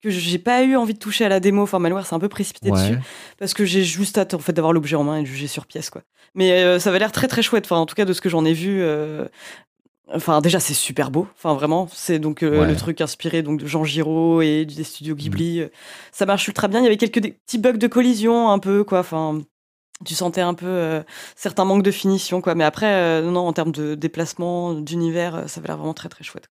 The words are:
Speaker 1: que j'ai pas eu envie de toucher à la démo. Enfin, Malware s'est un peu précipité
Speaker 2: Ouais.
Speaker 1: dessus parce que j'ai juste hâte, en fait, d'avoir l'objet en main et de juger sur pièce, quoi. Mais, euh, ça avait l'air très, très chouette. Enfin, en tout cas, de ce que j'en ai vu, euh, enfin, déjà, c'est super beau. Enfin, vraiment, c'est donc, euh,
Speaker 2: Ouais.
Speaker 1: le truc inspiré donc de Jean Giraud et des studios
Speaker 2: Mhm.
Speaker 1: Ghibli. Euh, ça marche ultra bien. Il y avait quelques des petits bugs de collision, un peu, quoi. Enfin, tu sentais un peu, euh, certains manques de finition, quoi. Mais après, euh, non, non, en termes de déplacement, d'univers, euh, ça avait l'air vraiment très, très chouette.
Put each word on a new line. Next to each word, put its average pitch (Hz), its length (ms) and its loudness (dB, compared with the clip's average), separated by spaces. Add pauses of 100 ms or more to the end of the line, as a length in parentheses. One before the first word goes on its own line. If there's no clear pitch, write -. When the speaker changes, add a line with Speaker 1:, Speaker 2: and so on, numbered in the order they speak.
Speaker 1:
que 220 60 -2
j'ai 175 300 -2
pas 247 260 2
eu 262 120 4
envie 226 180 0
de 220 40 -12
toucher 214 280 -2
à - 20 2
la 190 120 4
démo. 202 220 4
Enfin, 196 160 0
Malware 175 280 0
s'est - 80 -6
un 165 40 0
peu 196 120 -2
précipité - 400 -4
Speaker 2:
Ouais. 95 100 4
Speaker 1:
dessus 107 180 2 (400)
parce 190 140 -6
que 208 140 0
j'ai 185 180 2
juste 180 320 -2
hâte, 190 160 0
en 180 60 -4
fait, 160 160 -2
d'avoir 160 180 2
l'objet 156 240 0
en 147 80 2
main 156 140 -2
et 151 40 -2
de 143 40 -4
juger 135 200 -10
sur 139 200 -10
pièce, - 240 -12
quoi. - 100 -18 (340)
Mais, 185 180 4 (120)
euh, 180 140 6
ça 180 100 2
avait 180 100 4
l'air 214 140 2
très, - 160 0
très 240 140 0
chouette. 214 240 0
Enfin, 175 100 0
en 165 100 4
tout - 80 -14
cas, 202 120 0
de 185 80 0
ce - 80 -8
que 180 80 0
j'en 165 160 2
ai 165 80 4
vu, 190 260 -2
euh, 151 460 -2 (840)
enfin, 156 300 2
déjà, 175 180 2
c'est - 140 -2
super 135 380 -2
beau. 170 240 -2
Enfin, 160 180 -2
vraiment, 156 400 0
c'est - 260 -2
donc, 151 240 -4
euh, 151 200 2
Speaker 2:
Ouais. 156 40 6
Speaker 1:
le 156 100 0
truc 165 260 -4
inspiré 165 400 -4
donc 147 180 -2
de 147 60 -10
Jean 151 180 -2
Giraud 160 560 2
et 156 240 2
des 151 200 -10
studios 151 300 -10
Speaker 2:
Mhm. 143 60 -10
Speaker 1:
Ghibli. 165 400 -2
Euh, 156 80 -6 (440)
ça - 120 -2
marche 196 240 0
ultra 208 200 -4
bien. 220 120 2
Il 254 40 6
y - 20 6
avait 214 100 6
quelques 220 220 0
des 208 140 -2
petits - 260 -8
bugs 240 180 4
de 220 100 2
collision, 233 640 4
un 202 100 6
peu, 196 260 2
quoi. 190 160 2
Enfin, 156 420 -4 (640)
tu 160 80 -8
sentais 175 260 -2
un 175 140 0
peu, 175 100 -12
euh, 165 380 -2 (340)
certains - 300 0
manques 196 160 4
de 196 80 4
finition, 190 500 0
quoi. 175 140 0
Mais 165 100 2
après, 151 220 0
euh, 170 360 2
non, 175 100 0
non, 180 80 2
en 175 120 0
termes 160 200 -2
de 151 240 -4
déplacement, 170 760 -4
d'univers, 165 600 -4
euh, 165 120 -8
ça 160 140 -12
avait 160 80 -10
l'air 156 80 -6
vraiment 156 160 -6
très, - 160 -14
très - 160 -20
chouette. - 340 -18